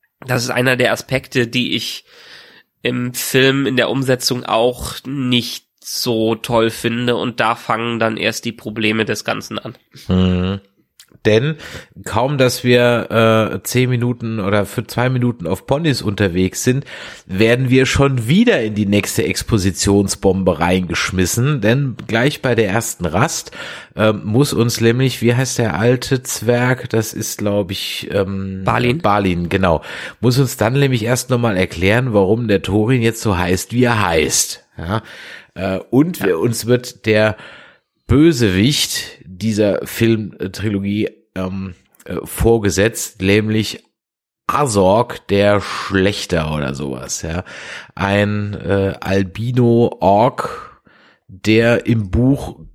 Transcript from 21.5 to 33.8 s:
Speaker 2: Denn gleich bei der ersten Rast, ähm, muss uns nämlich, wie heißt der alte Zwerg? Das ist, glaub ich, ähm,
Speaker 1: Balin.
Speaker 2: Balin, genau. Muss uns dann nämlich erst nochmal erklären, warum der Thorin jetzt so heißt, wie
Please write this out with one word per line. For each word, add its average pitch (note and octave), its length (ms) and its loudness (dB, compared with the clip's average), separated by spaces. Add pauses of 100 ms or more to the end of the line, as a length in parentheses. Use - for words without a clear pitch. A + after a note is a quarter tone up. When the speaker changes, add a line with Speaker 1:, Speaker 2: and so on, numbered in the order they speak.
Speaker 2:
Denn B2 340 0 (120)
gleich B2 340 0
bei B2 140 0
der A2 120 2
ersten G2 380 -4
Rast, F#2+ 460 -2 (440)
ähm, G#2+ 300 0
muss B2 260 2
uns A#2+ 300 0
nämlich, B2+ 400 2
wie A#2+ 120 2
heißt B2+ 260 -2
der A2 200 0
alte B2+ 440 0
Zwerg? A#2+ 640 -2
Das A2+ 240 -2
ist, - 240 -8
glaub G2+ 340 -2
ich, - 400 -8
ähm, F#2+ 540 -4
Speaker 1:
Balin. A#2+ 320 2
Speaker 2:
Balin, F#2+ 500 2
genau. F2+ 340 2 (380)
Muss B2 200 2
uns C3 180 0
dann A2 160 2
nämlich C3+ 320 2
erst B2 240 -2
nochmal A#2+ 260 0
erklären, G2 580 2
warum G#2 360 2
der G2 140 2
Thorin G#2+ 380 2
jetzt A2+ 200 0
so G2+ 160 0
heißt, F2+ 340 -2
wie B2 140 2